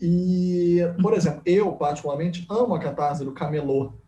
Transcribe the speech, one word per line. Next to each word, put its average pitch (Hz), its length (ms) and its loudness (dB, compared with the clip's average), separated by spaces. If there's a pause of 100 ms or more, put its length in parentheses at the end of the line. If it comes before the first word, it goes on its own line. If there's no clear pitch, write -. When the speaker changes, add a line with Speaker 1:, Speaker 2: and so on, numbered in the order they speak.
Speaker 1:
E, 180 800 2 (220)
por 214 100 4
Speaker 2:
Uhum. 208 60 4
Speaker 1:
exemplo, 151 280 0
eu 185 280 4
particularmente 147 760 -4
amo 226 240 0
a 156 60 -2
catarse 147 440 -2
do 135 80 -6
Camelô 143 640 -2 (140)